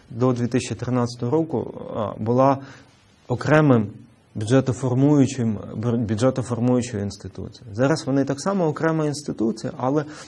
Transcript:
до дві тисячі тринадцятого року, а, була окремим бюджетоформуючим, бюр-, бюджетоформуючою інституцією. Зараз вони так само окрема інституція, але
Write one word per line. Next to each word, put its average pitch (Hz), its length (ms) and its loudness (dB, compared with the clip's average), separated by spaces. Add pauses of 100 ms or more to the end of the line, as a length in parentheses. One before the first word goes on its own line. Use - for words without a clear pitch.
до 123 240 2
дві 120 140 -2
тисячі 120 280 -2
тринадцятого 123 560 -2
року, 151 420 -2 (220)
а, - 280 -6
була 131 340 4 (680)
окремим 127 600 4 (480)
бюджетоформуючим, 127 1200 2 (180)
бюр-, 117 220 0
бюджетоформуючою 120 1040 0
інституцією. 98 720 -12
Зараз 139 320 2
вони 135 180 2
так 139 160 -4
само 190 260 0
окрема 160 380 0
інституція, 127 720 -4
але 139 280 -2 (220)